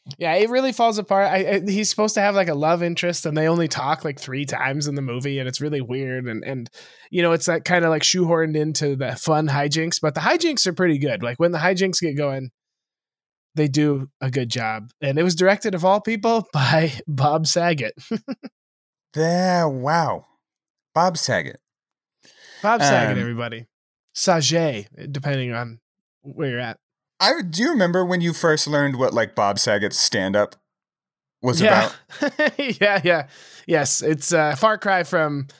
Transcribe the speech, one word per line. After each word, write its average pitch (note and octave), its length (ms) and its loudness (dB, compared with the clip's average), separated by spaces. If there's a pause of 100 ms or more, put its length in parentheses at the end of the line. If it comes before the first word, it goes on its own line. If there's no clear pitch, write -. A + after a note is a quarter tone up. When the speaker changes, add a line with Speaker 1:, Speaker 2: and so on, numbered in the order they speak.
(180)
Speaker 1:
Yeah, E3 180 -2
it G#3+ 140 4
really B3+ 220 2
falls A3+ 260 2
apart. G3 340 2
I, F#3+ 240 2
I, G3 60 0
he's G3+ 280 0
supposed G#3+ 260 0
to G#3+ 60 2
have, G3+ 140 2
like, F#3+ 120 2
a E3 60 -2
love D#3+ 300 2
interest, F3 420 -2
and D3+ 120 -2
they D#3 100 2
only E3 200 2
talk, D3 380 -4
like, C#3 140 -8
three C3+ 260 -8
times C#3 420 -4
in C#3+ 80 -4
the C#3 60 -4
movie, C3+ 380 -4
and B2+ 80 -6
it's B2+ 140 -8
really D3 200 -2
weird. B2+ 460 -6
And, A2+ 160 -8
and, B2+ 260 -8 (400)
you F3 140 0
know, E3+ 80 2
it's, E3+ 160 0
like, E3 160 0
kinda, E3+ 260 2
like, D#3 140 0
shoehorned E3 520 2
into D3+ 400 -2
the B2+ 200 -4
fun D#3 320 0
hijinks, D3 540 -2
but D3+ 140 0
the D#3 60 -6
hijinks D#4 460 0
are F3 60 0
pretty E3 260 2
good. B2 240 -2
Like, A#2+ 160 -4
when E3+ 140 4
the E3 60 -2
hijinks F#3 420 0
get D#3+ 120 -2
going, C3+ 380 -4 (1040)
they D3+ 120 2
do C#3+ 420 0 (120)
a C3+ 80 -2
good B2 200 -2
job. A2 420 -4 (100)
And C#3 160 -2
it E3 60 4
was F3+ 100 2
directed, F#3+ 400 2
of E3+ 120 -2
all G3+ 160 4
people, A3+ 480 0
<laughs> - 40 -6
by D3+ 380 2 (160)
Bob D3+ 400 0
Saget. E3 460 0 (180)
<laughs> A3+ 80 -4 (960)
Speaker 2:
Yeah, F3 500 2
wow. C#3 600 -2 (680)
Bob E3+ 240 2
Saget. E2+ 420 -2 (1040)
Speaker 1:
Bob A3 200 2
Saget, B2 320 4
Speaker 2:
Um, G2+ 60 -2
Speaker 1:
everybody. A#2 480 -6 (460)
Saget, D#3 760 0 (240)
depending C3+ 420 -4
on A#2 260 -8 (420)
where C#3+ 280 -6
you're B2 100 -4
at. A#2 180 -8 (420)
Speaker 2:
I, B3 300 2
do E3+ 140 -2
you D4+ 60 2
remember F#3 340 2
when F3+ 160 0
you E3+ 140 0
first D#3 340 0
learned C#3+ 300 0
what, B2+ 160 2
like, A2 220 0
Bob G2+ 220 0
Saget's G2+ 400 0
stand-up G2+ 580 0 (840)
was C#3 200 0
Speaker 1:
Yeah. F#3+ 300 4 (280)
Speaker 2:
about? D4 400 0
Speaker 1:
<laughs> C4 220 -4
Yeah, G3+ 220 4
yeah. D#3+ 240 2 (400)
Yes, D3+ 340 0
it's D#3 320 0
a D3+ 240 2
far G#3+ 200 2
cry F#3+ 260 0
from D3 440 -2 (120)